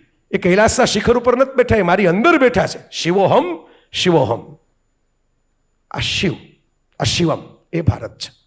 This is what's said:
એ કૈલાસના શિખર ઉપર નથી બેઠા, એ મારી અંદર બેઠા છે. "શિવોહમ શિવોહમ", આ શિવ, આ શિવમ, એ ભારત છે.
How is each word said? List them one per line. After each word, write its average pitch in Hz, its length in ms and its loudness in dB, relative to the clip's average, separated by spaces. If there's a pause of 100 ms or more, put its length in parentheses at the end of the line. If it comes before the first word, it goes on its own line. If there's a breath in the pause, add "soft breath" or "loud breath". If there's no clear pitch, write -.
(300)
એ 190 80 -4
કૈલાસના 208 460 2
શિખર 214 320 0
ઉપર 247 200 0
નથી 262 200 0
બેઠા, 233 200 2
એ 208 60 2
મારી 185 240 2
અંદર 240 320 2
બેઠા 240 280 2
છે. - 120 -10 (140)
"શિવોહમ 196 680 0 (340 soft breath)
શિવોહમ", 117 640 -2 (1300)
આ - 80 -12
શિવ, 143 340 -4 (680)
આ - 40 -4
શિવમ, 131 380 -2 (300)
એ 170 80 -4
ભારત 117 380 -4
છે. - 120 -14 (160)